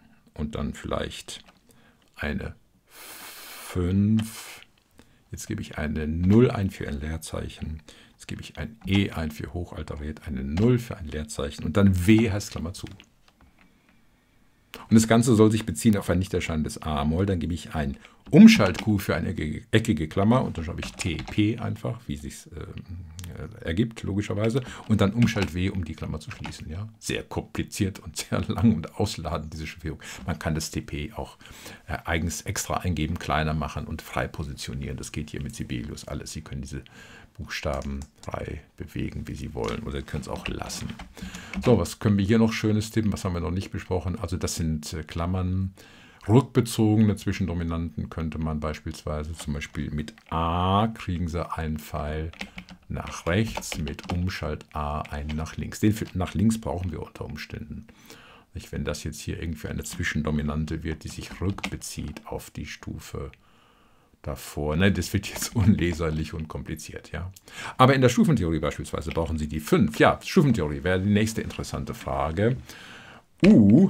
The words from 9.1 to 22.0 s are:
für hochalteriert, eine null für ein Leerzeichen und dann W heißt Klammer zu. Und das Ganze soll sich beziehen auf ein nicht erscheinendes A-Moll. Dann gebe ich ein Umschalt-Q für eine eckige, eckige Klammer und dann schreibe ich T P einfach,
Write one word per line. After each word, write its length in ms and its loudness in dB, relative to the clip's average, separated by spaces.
für 220 -10
hochalteriert, 760 -8
eine 160 -6
null 340 4
für 200 -6
ein 100 -10
Leerzeichen 580 -6
und 120 0
dann 280 8
W 240 8
heißt 220 -4
Klammer 220 -6
zu. 120 -12
Und 60 8
das 120 8
Ganze 280 6
soll 160 10
sich 140 0
beziehen 320 4
auf 120 -2
ein 100 4
nicht 140 -2
erscheinendes 480 -2
A-Moll. 440 0
Dann 140 0
gebe 140 -2
ich 220 -8
ein 220 -2
Umschalt-Q 680 10
für 160 0
eine 140 -2
eckige, 420 -4
eckige 360 4
Klammer 360 4
und 140 -6
dann 80 -4
schreibe 160 -6
ich 120 -8
T 220 -2
P 420 0
einfach, 500 -6